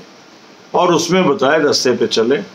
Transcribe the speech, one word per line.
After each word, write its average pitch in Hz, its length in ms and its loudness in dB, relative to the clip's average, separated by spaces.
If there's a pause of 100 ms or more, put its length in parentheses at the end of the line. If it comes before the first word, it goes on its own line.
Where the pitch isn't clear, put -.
(760)
और 175 200 2
उसमें 165 340 0
बताए 143 340 0
रास्ते 127 300 0
पे 110 140 -2
चलें। 117 380 -2 (100)